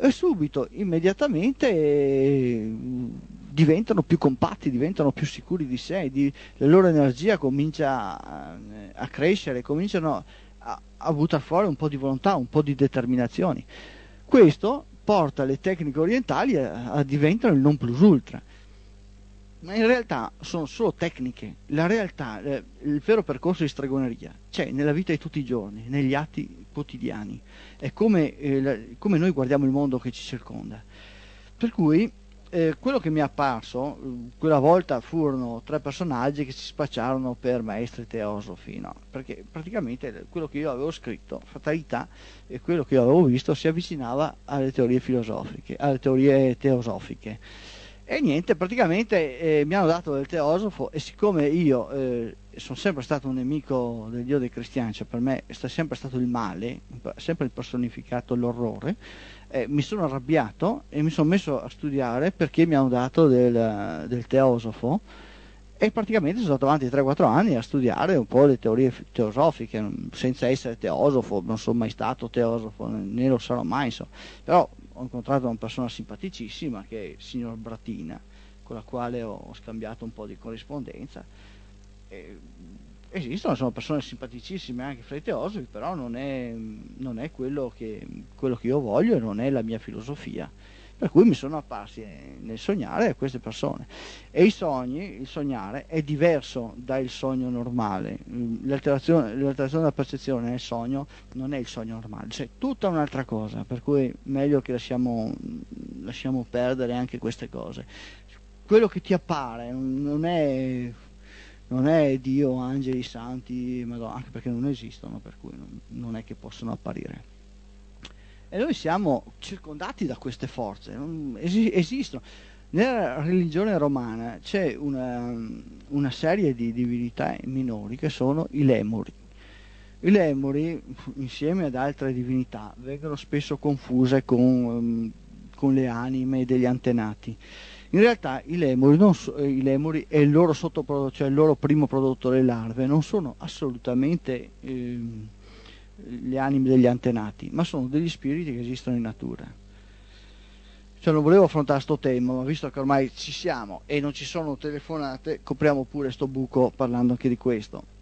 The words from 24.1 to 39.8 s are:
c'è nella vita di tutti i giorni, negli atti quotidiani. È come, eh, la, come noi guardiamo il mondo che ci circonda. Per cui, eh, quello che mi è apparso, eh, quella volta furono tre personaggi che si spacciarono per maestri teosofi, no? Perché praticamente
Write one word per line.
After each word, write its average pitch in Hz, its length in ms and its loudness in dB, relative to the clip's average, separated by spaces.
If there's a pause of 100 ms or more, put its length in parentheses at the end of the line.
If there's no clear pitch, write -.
c'è - 220 -4
nella 143 220 0
vita 175 180 -2
di 151 80 0
tutti 156 220 -6
i 139 40 -6
giorni, 113 440 -6
negli 135 260 0
atti - 580 -6
quotidiani. 113 720 -10 (340)
È 139 160 -6
come, 196 460 2
eh, 139 240 0
la, 135 140 0 (220)
come 196 200 2
noi 180 120 4
guardiamo 139 340 2
il 131 80 4
mondo 139 260 0
che 123 140 -6
ci - 100 -14
circonda. 113 580 -12 (760)
Per 233 160 0
cui, 170 360 4 (420)
eh, 160 280 2
quello 262 220 0
che 160 100 -2
mi 156 80 2
è 151 40 4
apparso, 131 800 -2
eh, 123 380 -12
quella 156 220 4
volta 170 400 4
furono 131 640 -2
tre 147 160 -4
personaggi 143 640 -2
che 127 80 -10
si - 120 -12
spacciarono 131 680 -4
per 123 280 -2
maestri 110 440 -8
teosofi, 104 720 -8
no? 50 160 -12 (160)
Perché 131 400 -14
praticamente 147 800 -8